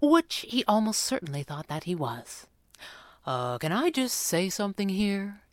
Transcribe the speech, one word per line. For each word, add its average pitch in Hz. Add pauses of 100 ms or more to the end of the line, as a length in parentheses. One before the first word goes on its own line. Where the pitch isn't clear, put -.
which 320
he 247
almost 214
certainly 151
thought 151
that 151
he 170
was. 120 (800)
Uh, 123
can 156
I 262
just 262
say 180
something 202
here? 202 (100)